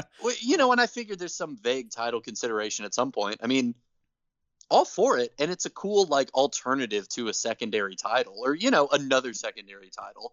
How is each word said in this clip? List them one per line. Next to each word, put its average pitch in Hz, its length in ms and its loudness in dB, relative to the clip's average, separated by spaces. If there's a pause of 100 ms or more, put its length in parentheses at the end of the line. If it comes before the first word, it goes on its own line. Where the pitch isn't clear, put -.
(180)
w-, 254 220 -2
you 247 160 2
know, 262 160 6
and 247 80 4
I 240 60 4
figured 214 320 -8
there's 170 160 -8
some 156 240 -8
vague 120 320 -2
title 117 320 -4
consideration 107 640 -4
at 101 80 -10
some 127 180 0
point. 104 300 -4
I 120 40 -2
mean, 123 280 2 (960)
all 247 160 8
for 220 320 2
it. 120 200 -2
And 151 120 0
it's 180 160 -6
a 151 40 -8
cool, 202 360 2
like, 139 260 2
alternative 127 800 0
to 120 180 -6
a 101 60 -4
secondary 107 600 -4
title 104 440 -2
or, 131 160 0
you 208 160 0
know, 151 180 4
another 135 460 0
secondary 101 560 -12
title. 104 420 -16